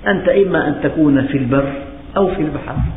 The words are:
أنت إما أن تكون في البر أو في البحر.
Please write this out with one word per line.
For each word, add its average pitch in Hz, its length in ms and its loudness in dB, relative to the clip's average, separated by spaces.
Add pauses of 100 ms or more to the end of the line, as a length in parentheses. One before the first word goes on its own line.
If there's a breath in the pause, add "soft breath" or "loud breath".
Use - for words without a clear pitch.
أنت 180 220 2
إما 175 380 2
أن 147 160 -2
تكون 139 440 2
في 147 100 -2
البر 135 360 0 (440)
أو 196 180 4
في 196 60 -4
البحر. 143 340 -6 (220)